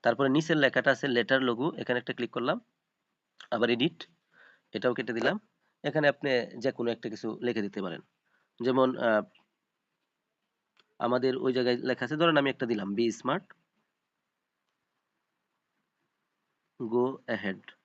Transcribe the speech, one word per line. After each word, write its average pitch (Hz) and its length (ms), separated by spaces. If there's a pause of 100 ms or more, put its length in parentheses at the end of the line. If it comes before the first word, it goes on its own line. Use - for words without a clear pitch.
তারপরে 120 340
নিচের 160 280
লেখাটা 131 300
আছে 143 120 (100)
লেটার 123 320
লোগো, 120 180 (160)
এখানে 123 200
একটা 139 100
ক্লিক 117 240
করলাম, 135 200 (920)
আবার 117 200
এডিট, 127 280 (760)
এটাও 120 220
কেটে 117 240
দিলাম। 139 180 (480)
এখানে 147 240
আপনি 139 220 (320)
যে 131 160
কোনো 117 120
একটা 113 220
কিছু 110 160 (180)
লিখে 110 200
দিতে 101 180
পারেন, 90 160 (600)
যেমন, 131 280 (180)
আহ, 107 160 (1800)
আমাদের 123 340 (120)
ওই 131 80
জায়গায় 123 260 (100)
লেখা 127 160
আছে, 147 120
ধরেন 160 260
আমি 139 80
একটা 127 160
দিলাম, 104 300
"Be 117 100 (140)
smart, 143 260 (3250)
go 120 240 (300)
ahead" 98 280 (220)